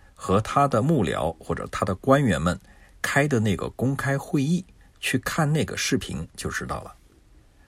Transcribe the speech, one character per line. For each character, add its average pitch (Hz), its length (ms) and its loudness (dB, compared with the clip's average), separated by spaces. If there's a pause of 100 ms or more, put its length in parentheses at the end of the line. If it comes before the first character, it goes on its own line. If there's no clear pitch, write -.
(140)
和 95 260 2
他 139 300 2
的 120 120 2
幕 139 220 4
僚 65 340 -2
或 - 160 -8
者 - 160 -8
他 - 140 -4
的 - 100 -2
官 135 300 4
员 90 180 2
们 90 160 0 (440)
开 143 260 2
的 139 140 2
那 104 160 2
个 60 140 -6
公 135 220 -2
开 135 240 -2
会 143 240 -2
议， 165 240 0 (360)
去 - 180 0
看 147 320 0
那 151 140 2
个 - 100 -8
视 - 220 0
频 - 280 -6 (120)
就 - 120 -6
知 - 160 -6
道 - 160 -6
了。 - 140 -18 (720)